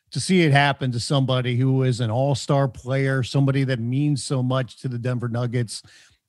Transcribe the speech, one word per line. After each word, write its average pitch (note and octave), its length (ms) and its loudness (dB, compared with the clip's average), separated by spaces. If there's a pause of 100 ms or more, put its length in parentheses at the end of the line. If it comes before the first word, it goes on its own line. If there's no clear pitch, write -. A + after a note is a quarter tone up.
to - 100 -8
see F3+ 220 2
it D#3 100 4
happen C#3 400 4
to A#2+ 80 -4
somebody B2+ 580 0
who C3 260 2
is B2+ 160 0
an A#2+ 100 0
all-star C#3 580 0
player, C3+ 540 -2
somebody C#3 440 0
that B2+ 140 -2
means C3 440 -2
so C3 180 -2
much B2+ 360 -2
to - 100 -10
the B2 100 -6
Denver A#2+ 320 -4
Nuggets, A#2+ 540 -4 (460)